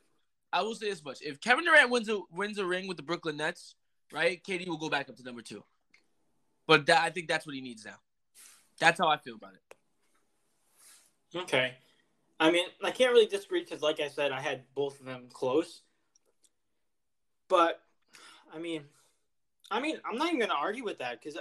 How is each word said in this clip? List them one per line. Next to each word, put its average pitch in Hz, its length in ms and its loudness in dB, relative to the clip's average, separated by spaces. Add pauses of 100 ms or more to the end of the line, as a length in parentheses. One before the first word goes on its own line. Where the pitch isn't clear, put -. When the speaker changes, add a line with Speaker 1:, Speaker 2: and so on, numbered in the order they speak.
(540)
Speaker 1:
I 175 80 0
will 220 140 -4
say 208 160 -6
this 165 120 -10
much: 165 200 -14
if 143 180 -10
Kevin 262 240 2
Durant 302 240 8
wins 240 180 0
a, 208 140 -2 (100)
wins 202 280 -6
a 196 60 -2
ring 180 220 -2
with 185 100 -8
the 151 60 -12
Brooklyn 160 340 -4
Nets, 160 360 -6 (400)
right, 170 300 0
K 190 160 -6
D 180 100 -8
will 160 80 -4
go 156 120 -6
back 139 200 -4
up 117 80 -20
to 123 60 -20
number 120 180 -14
two. 107 220 -16 (1040)
But 151 200 6
that, 165 140 6
I 165 80 0
think 170 200 -8
that's 160 160 -2
what 147 100 -10
he 131 60 -10
needs 113 240 -14
now. 101 100 -16 (840)
That's 165 200 4
how 175 80 4
I 151 100 4
feel 117 180 -12
about 98 180 -20
it. - 80 -20 (1800)
Speaker 2:
Okay. 127 380 -2 (640)
I 160 120 6
mean, 175 160 2 (160)
I 180 80 -2
can't 247 220 4
really 226 120 8
disagree 190 380 -4
'cause, 156 180 -12
like 151 200 0
I 147 80 -4
said, 143 240 -2
I 131 80 -6
had 139 220 -6 (120)
both 139 240 -4
of 127 60 -20
them 123 260 -14
close. 139 500 -2 (1700)
But, 170 340 4 (720)
I 160 60 -12
mean, 165 240 -8 (880)
I 220 80 -2
mean, 285 260 -6
I'm 185 120 -6
not 311 100 0
even 311 140 0
gonna 190 120 0
argue 190 300 -4
with 190 160 -8
that 123 240 -8
'cause 151 180 -12